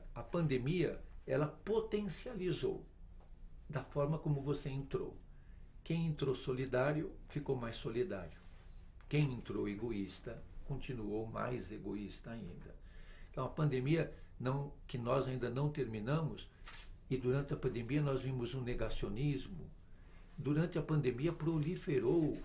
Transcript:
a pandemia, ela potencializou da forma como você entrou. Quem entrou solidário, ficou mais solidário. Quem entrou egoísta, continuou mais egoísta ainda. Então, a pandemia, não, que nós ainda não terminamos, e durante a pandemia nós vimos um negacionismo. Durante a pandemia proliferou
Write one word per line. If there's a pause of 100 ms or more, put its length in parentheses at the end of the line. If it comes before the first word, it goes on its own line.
(140)
a
pandemia, (260)
ela
potencializou (840)
da
forma
como
você
entrou. (680)
Quem
entrou
solidário, (180)
ficou
mais
solidário. (680)
Quem
entrou
egoísta, (220)
continuou
mais
egoísta
ainda. (560)
Então,
a
pandemia, (240)
não, (120)
que
nós
ainda
não
terminamos, (600)
e
durante
a
pandemia
nós
vimos
um
negacionismo. (680)
Durante
a
pandemia
proliferou